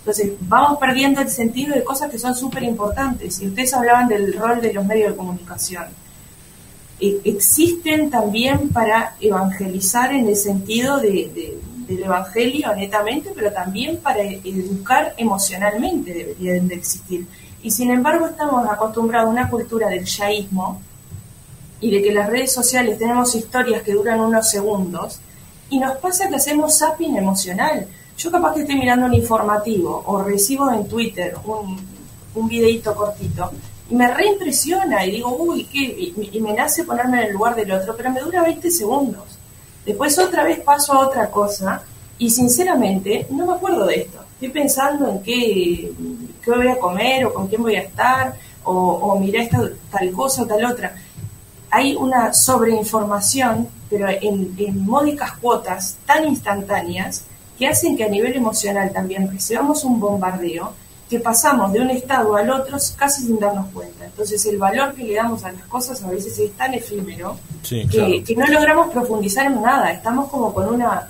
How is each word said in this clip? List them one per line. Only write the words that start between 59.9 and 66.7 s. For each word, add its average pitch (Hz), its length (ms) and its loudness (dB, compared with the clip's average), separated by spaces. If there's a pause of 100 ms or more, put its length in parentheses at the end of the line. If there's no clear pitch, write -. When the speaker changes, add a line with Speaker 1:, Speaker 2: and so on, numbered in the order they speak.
Speaker 1:
bombardeo, 185 760 -2 (340)
que 233 120 -2
pasamos 226 520 2
de 220 80 4
un 254 100 2
estado 254 460 2
al 208 140 2
otro 269 280 -2 (180)
casi 277 260 0
sin 226 160 0
darnos 202 300 0
cuenta. - 380 -16
Entonces 208 400 -4
el 208 120 0
valor 247 360 0
que 262 100 -10
le 214 100 -4
damos 226 300 -2
a 180 80 -10
las 185 120 -16
cosas 254 380 -8
a 185 80 -6
veces 208 280 -6
es 208 140 0
tan 262 220 -2